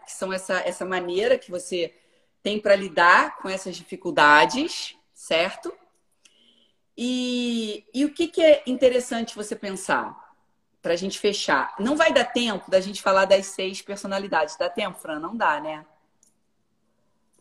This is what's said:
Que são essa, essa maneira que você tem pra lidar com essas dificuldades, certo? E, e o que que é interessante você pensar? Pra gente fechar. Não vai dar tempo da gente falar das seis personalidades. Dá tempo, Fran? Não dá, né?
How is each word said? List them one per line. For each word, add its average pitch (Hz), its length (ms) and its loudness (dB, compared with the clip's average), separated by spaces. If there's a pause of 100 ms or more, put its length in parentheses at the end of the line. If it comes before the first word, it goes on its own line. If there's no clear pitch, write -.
Que - 80 -20
são 190 200 -6
essa, 190 280 -4
essa 180 240 -6
maneira 185 540 0
que - 120 -20
você 175 440 -6 (480)
tem 208 160 -4
pra 208 160 4
lidar 196 600 4
com - 120 -10
essas 190 280 -8
dificuldades, 160 1200 4 (180)
certo? 180 580 -4 (1200)
E, 240 1000 -4
e 262 100 0
o 294 80 -2
que 339 140 -2
que 339 160 -2
é 302 240 8
interessante 247 720 0
você 208 180 -10
pensar? 185 640 -6 (640)
Pra 170 140 -2
gente 185 220 -8
fechar. 170 600 -2
Não 233 180 -2
vai 320 160 4
dar 247 120 4
tempo 233 460 -4
da 190 100 4
gente 190 220 -6
falar 190 240 4
das 196 200 4
seis 190 360 -8
personalidades. 196 760 -4
Dá 175 120 -2
tempo, 196 300 -6
Fran? 156 220 -10
Não 175 160 -8
dá, 165 240 0
né? 156 260 -10 (1500)